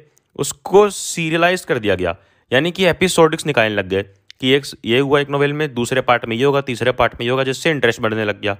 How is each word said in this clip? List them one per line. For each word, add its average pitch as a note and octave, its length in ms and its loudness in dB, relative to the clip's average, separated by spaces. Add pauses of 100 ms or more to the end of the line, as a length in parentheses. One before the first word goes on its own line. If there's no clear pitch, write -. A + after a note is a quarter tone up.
(360)
उसको G3 540 2
सीरियलाइज E3+ 760 -2
कर C#3 140 -2
दिया G2+ 160 0
गया, F2 200 -4 (380)
यानी D3+ 180 2
कि F#3 140 -2
एपिसोडिक्स D#3+ 600 2
निकालने A2+ 300 2
लग G2 120 -2
गए F#2+ 160 0 (360)
कि C3 100 -2
एक, C#3 160 2 (200)
ये A#2 140 2
हुआ C#3+ 200 2
एक C#3 100 -2
नॉवेल C#3+ 240 0
में, D3+ 200 -4
दूसरे A#2+ 280 -2
पार्ट A#2+ 240 2
में A#2 100 -4
ये A#2 80 0
होगा, C#3 180 2
तीसरे B2 300 -2
पार्ट A#2+ 220 0
में A#2+ 120 -8
ये A#2+ 60 0
होगा, C3+ 120 0
जिससे C3 280 -2
इंटरेस्ट A#2+ 300 -2
बढ़ने A2 240 -2
लग G#2 160 -4
गया। G2+ 180 -4